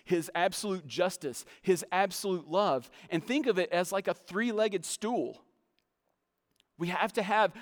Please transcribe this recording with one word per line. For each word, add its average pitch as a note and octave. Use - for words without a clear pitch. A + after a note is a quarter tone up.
his E3+
absolute F#3
justice, D3+
his F#3
absolute F#3
love, E3
and D#3+
think C#4
of G3+
it F3+
as F3
like G3
a E3+
three-legged G#3
stool. -
We E3+
have G#3
to G#3+
have, G3+